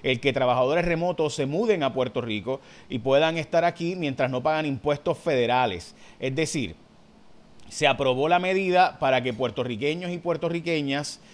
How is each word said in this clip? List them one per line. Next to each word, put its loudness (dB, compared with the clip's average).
el 0
que 2
trabajadores 2
remotos 0
se -2
muden 0
a 0
Puerto -2
Rico -4
y -4
puedan 4
estar 0
aquí -2
mientras -2
no -2
pagan 0
impuestos -2
federales. 0
Es -4
decir, -2
se 0
aprobó 2
la 6
medida 2
para 2
que -2
puertorriqueños -2
y -6
puertorriqueñas, -2